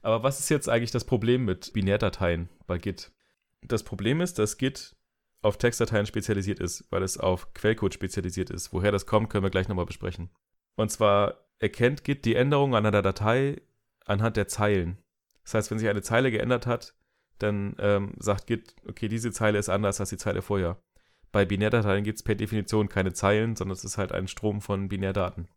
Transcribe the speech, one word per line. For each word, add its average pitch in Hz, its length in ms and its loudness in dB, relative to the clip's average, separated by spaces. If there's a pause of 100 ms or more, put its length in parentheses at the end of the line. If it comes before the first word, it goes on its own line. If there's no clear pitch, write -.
Aber 110 220 2
was 135 160 0
ist - 100 -4
jetzt 147 180 2
eigentlich 117 240 2
das 120 140 -2
Problem 120 400 2
mit - 280 -4
Binärdateien 95 760 0 (160)
bei 90 140 -4
Git? - 320 -8 (500)
Das - 220 -2
Problem 107 360 -2
ist, 175 200 -4
dass 107 180 0
Git - 380 -4 (480)
auf 107 140 2
Textdateien 113 500 2
spezialisiert 98 520 -2
ist, - 300 -6
weil 95 140 0
es 95 140 -4
auf - 360 0
Quellcode 104 400 0
spezialisiert 92 560 -4
ist. - 240 -10
Woher 95 180 4
das 98 140 0
kommt, 107 240 2
können 98 140 0
wir 98 60 2
gleich 92 180 2
nochmal 92 180 -2
besprechen. - 440 -10 (460)
Und 110 160 0
zwar 101 540 2 (140)
erkennt 120 440 0
Git 139 220 -2
die 113 100 4
Änderung 139 400 4
an 107 100 4
einer 101 180 4
Datei 117 580 0 (440)
anhand 107 320 0
der 101 100 0
Zeilen. 95 500 0 (460)
Das - 100 -14
heißt, 110 180 0
wenn 110 80 -2
sich 110 100 0
eine 104 120 0
Zeile 123 300 2
geändert 120 360 0
hat, - 280 -4 (480)
dann, 104 340 -2
ähm, 101 400 0
sagt 101 300 -2
Git, - 260 -4 (140)
okay, - 200 -8
diese 113 240 -4
Zeile 107 280 2
ist 104 100 -2
anders 98 300 0
als 98 100 -4
die 95 80 -8
Zeile 90 240 -2
vorher. 95 400 -2 (500)
Bei 98 140 4
Binärdateien 101 580 2
gibt's 104 200 -6
per 107 120 0
Definition 107 540 0
keine 95 240 0
Zeilen, 107 420 2
sondern 95 200 -4
es - 80 -14
ist 92 140 -8
halt 98 140 -2
ein 92 160 -2
Strom 104 340 -2
von 98 260 -4
Binärdaten. 95 680 -2